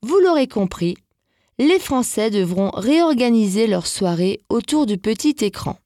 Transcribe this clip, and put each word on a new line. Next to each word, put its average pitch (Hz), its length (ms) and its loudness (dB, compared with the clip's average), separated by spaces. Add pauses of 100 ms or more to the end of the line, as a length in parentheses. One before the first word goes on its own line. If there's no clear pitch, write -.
Vous 277 180 0
l'aurez 330 280 4
compris, 180 480 -4 (640)
les 330 200 4
Français 247 500 -2
devront 190 420 0
réorganiser 233 960 2
leur 180 180 -2
soirée 180 640 -2
autour 294 360 0
du 208 120 -2
petit 226 440 -2
écran. - 440 -4